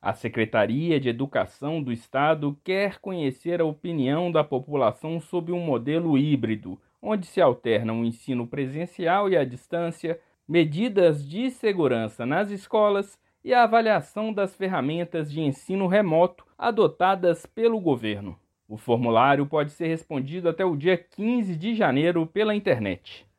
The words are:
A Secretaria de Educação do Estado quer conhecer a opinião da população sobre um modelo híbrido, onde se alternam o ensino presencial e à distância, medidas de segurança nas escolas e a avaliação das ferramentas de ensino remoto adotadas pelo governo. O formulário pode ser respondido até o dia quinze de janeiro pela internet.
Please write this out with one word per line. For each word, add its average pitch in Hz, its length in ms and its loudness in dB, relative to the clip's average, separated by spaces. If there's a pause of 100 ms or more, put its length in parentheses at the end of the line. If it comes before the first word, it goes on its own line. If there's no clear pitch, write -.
A 98 140 -2
Secretaria 120 840 0
de 127 120 0
Educação 139 720 -4
do 123 100 -4
Estado 143 720 -2
quer 190 340 -2
conhecer 170 640 -4
a 165 60 2
opinião 156 640 -2
da 160 100 2
população 143 760 -2
sobre 170 320 -6
um 175 80 -4
modelo 151 560 0
híbrido, 113 640 -2 (220)
onde 208 240 -4
se - 160 0
alternam 113 580 2
o 117 60 -2
ensino 117 400 -4
presencial 165 840 -2
e 185 80 2
à 147 80 4
distância, 165 760 -6 (300)
medidas 165 800 2
de 226 220 -4
segurança 131 760 0
nas 175 260 -2
escolas 202 680 0 (240)
e - 80 0
a 247 120 6
avaliação 220 680 0
das 196 240 -2
ferramentas 165 720 -4
de 151 120 -4
ensino 185 440 -2
remoto 175 560 2 (140)
adotadas 185 880 2
pelo 226 340 -2
governo. 110 600 -4 (280)
O 110 100 -14
formulário 123 720 4
pode 147 260 -2
ser 165 160 -6
respondido 160 600 -4
até 165 160 -2
o 175 120 0
dia 170 200 2
quinze 208 600 -4
de 202 180 -4
janeiro 165 500 2
pela 208 300 -2
internet. 120 720 -2 (120)